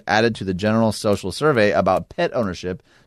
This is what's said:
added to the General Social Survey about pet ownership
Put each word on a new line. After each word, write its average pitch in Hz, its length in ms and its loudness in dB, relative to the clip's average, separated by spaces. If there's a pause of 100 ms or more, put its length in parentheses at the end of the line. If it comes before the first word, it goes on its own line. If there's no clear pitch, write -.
added 110 300 2
to - 80 -10
the 95 100 -2
General 107 380 0
Social 101 400 -2
Survey 117 400 2
about 92 360 0
pet - 280 -4
ownership 92 480 -6 (220)